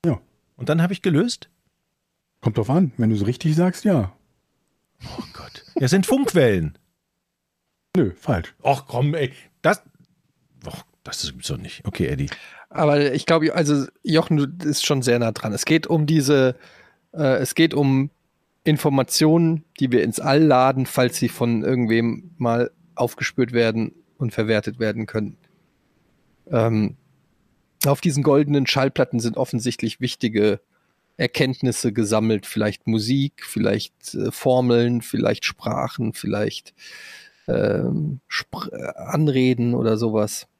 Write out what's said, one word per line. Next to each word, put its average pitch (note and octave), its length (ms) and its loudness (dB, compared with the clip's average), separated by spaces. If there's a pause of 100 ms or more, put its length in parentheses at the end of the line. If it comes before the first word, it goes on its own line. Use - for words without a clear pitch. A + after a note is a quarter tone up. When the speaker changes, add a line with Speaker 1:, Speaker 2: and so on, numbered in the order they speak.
Speaker 1:
Ja. C#3 140 0 (360)
Speaker 2:
Und B2 140 -8
dann E3 120 2
habe F3+ 120 0
ich - 80 -10
gelöst? F#3+ 480 0 (920)
Speaker 1:
Kommt A2+ 160 0
drauf A2 120 -2
an, D3+ 280 2
wenn A2+ 120 2
du A2 60 2
es G2+ 100 0
richtig D3+ 300 -2
sagst, F3+ 280 0
ja. C#3 300 0 (1040)
Speaker 2:
Oh - 60 -10 (100)
Gott. - 320 -20 (140)
Ja, C3 80 0
sind F3+ 180 2
Funkwellen. C3+ 720 2 (1160)
Speaker 1:
Nö, A#2+ 200 2
falsch. - 460 -4
Speaker 2:
Och C3+ 260 0
komm, C#3 260 -2
ey, C#3+ 200 -4 (280)
das, - 200 0 (840)
och, - 200 -14 (180)
das - 280 -10
gibt's B1+ 160 -14
doch D2 100 -6
nicht. - 280 -14
Okay, F2+ 220 -2
Eddie. C#2 220 -4 (400)
Speaker 3:
Aber D3 440 2
ich C#3+ 120 -4
glaube, D#3+ 300 2
also D3 320 2 (160)
Jochen, D#3+ 340 2
du C#3+ 100 2
bist D3+ 380 -4
schon C#3 160 0
sehr A#2+ 180 2
nah A2+ 120 0
dran. G#2+ 220 -6
Es - 120 -4
geht D#3 220 2
um D#3 180 2
diese, C#3 500 4 (580)
äh, C3+ 240 0
es - 180 -4
geht D#3 180 4
um C#3 360 2 (540)
Informationen, D#3 1000 2 (140)
die C3 120 0
wir A2+ 120 4
ins A2 160 -2
All D3 240 2
laden, C3 420 4
falls B2+ 320 0
sie B2 120 0
von A#2 340 -2
irgendwem A#2 720 0
mal A#2 340 0 (240)
aufgespürt B2 580 -2
werden A2+ 400 0 (240)
und B2 160 -4
verwertet A2 460 -2
werden G#2+ 280 -4
können. G#2 300 -6 (1120)
Ähm, A2 500 0 (880)
auf C#3 160 2
diesen D3 220 0
goldenen C#3+ 440 2
Schallplatten C3 540 0
sind A2+ 160 -2
offensichtlich A#2+ 640 -4
wichtige G#2+ 580 0 (560)
Erkenntnisse C3 760 0
gesammelt, A2 540 0
vielleicht G#2+ 420 -4
Musik, A#2+ 580 -2
vielleicht, - 680 -4
äh, G#2 180 -4
Formeln, A#2+ 720 2
vielleicht A2 440 -2
Sprachen, - 680 -6
vielleicht, - 600 -6 (760)
ähm, A2+ 800 -2
Spr-, - 460 -10
äh, - 240 -12
Anreden B2+ 760 0
oder A2+ 240 0
sowas. G#2+ 500 -2 (120)